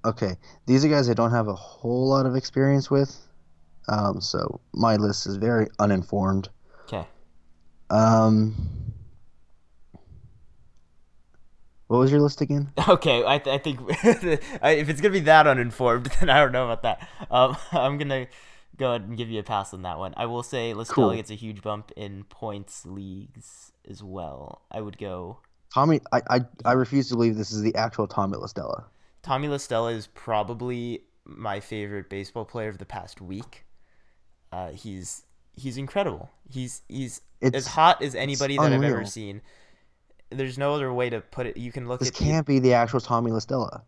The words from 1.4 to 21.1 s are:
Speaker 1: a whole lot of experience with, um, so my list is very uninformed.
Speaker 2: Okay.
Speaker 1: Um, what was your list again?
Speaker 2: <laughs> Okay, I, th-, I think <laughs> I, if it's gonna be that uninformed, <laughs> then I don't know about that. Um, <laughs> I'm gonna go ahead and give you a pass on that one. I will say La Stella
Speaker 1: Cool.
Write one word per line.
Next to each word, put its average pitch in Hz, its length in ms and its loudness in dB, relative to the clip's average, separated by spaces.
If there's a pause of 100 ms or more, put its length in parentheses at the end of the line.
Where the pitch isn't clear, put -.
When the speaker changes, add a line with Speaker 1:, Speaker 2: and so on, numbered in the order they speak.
Speaker 1:
a 101 80 -4
whole 123 540 -4
lot 135 180 4
of 127 80 0
experience 135 560 2
with, 139 260 2 (720)
um, 101 340 0
so - 380 -6 (140)
my 110 240 4
list 104 280 0
is 98 120 -4
very 110 300 2 (120)
uninformed. 95 720 0 (340)
Speaker 2:
Okay. 90 240 -8 (800)
Speaker 1:
Um, 110 680 6 (3250)
what 117 120 4
was 135 120 6
your 147 100 6
list 147 200 2
again? 143 360 -2
Speaker 2:
<laughs> - 120 0
Okay, 123 360 4
I, 139 140 2
th-, 135 160 -4
I - 20 -2
think 135 220 -6 (100)
<laughs> 175 720 0
I, 147 100 4
if 151 180 2
it's 147 120 -2
gonna 202 120 4
be 196 80 2
that 151 260 8
uninformed, 123 580 2
<laughs> - 140 4
then 147 100 8
I 135 100 8
don't 139 120 6
know 127 180 0
about 113 140 -4
that. - 240 -2 (240)
Um, 127 320 4
<laughs> - 80 -12
I'm 143 260 0
gonna 139 300 -4 (500)
go 131 120 0
ahead 113 180 -4
and 113 100 -10
give 117 120 -6
you 110 100 -4
a 101 40 -8
pass 98 300 -4
on 92 100 -14
that 87 140 -8
one. 92 200 -8
I 120 100 -4
will 120 160 -6
say 117 320 -4
La 110 80 -8
Stella 120 260 2
Speaker 1:
Cool. 113 60 -2